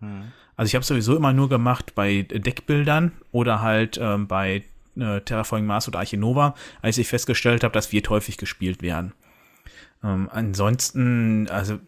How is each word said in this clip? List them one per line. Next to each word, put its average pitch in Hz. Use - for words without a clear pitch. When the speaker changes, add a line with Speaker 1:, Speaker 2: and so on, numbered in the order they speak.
Speaker 1:
Mhm. 104
Speaker 2:
Also 113
ich -
hab 127
sowieso 123
immer 143
nur 135
gemacht 123
bei 101
Deckbildern 147
oder 117
halt, 110
ähm, 104
bei, 95
äh, 107
Terraforming 110
Mars 104
oder 85
Arche 101
Nova, 135
als 113
ich 117
festgestellt 120
hab, 113
dass 107
Viert 104
häufig 107
gespielt -
werden. 87
Ähm, 98
ansonsten, 110
also 101